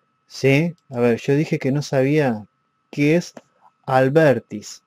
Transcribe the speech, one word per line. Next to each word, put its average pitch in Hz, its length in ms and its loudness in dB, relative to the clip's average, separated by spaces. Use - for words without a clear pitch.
¿Sí? 143 480 0
A 123 100 -6
ver, 120 200 2
yo 139 140 -2
dije 151 240 -2
que 131 140 -2
no 143 100 -2
sabía 135 640 -2
qué 151 240 0
es - 180 -4
Albertis. 131 1040 0